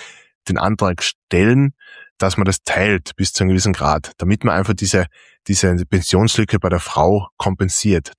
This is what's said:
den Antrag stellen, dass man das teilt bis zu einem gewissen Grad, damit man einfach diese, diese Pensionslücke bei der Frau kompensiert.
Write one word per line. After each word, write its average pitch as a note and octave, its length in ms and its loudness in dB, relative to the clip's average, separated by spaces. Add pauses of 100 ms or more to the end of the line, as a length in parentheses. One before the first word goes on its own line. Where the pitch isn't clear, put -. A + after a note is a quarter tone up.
(480)
den F#2 100 -2
Antrag G2 460 0
stellen, B2 720 2 (440)
dass F#2+ 200 -2
man G2+ 80 0
das F#2+ 180 -2
teilt F#2+ 540 -2
bis G2 160 -2
zu - 100 -2
einem F#2 60 2
gewissen F#2+ 240 2
Grad, D2+ 440 -2
damit F#2+ 280 0
man F2+ 100 2
einfach G2 180 0
diese, F#2+ 320 0 (420)
diese F#2+ 280 2 (100)
Pensionslücke G2+ 760 0
bei F#2 100 -2
der F2 100 0
Frau F#2+ 480 0 (100)
kompensiert. F#2+ 800 -2